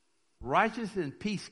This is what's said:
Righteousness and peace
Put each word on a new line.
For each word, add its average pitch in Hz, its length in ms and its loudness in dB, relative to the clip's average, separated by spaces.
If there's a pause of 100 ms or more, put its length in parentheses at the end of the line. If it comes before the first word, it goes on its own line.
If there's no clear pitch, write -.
(400)
Righteousness 196 640 2
and 135 140 -6
peace 208 340 -2